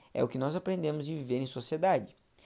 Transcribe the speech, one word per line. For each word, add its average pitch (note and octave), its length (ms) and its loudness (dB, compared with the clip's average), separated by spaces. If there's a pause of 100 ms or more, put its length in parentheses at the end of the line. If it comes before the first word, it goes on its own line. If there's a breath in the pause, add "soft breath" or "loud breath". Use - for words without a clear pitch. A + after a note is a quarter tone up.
(140 soft breath)
é - 80 0
o B2 60 4
que B2+ 100 -4
nós C#3 160 0
aprendemos E3+ 500 -2
de D#3 120 -4
viver C3 240 -2
em C3+ 60 -2
sociedade. D#3 680 0 (320 loud breath)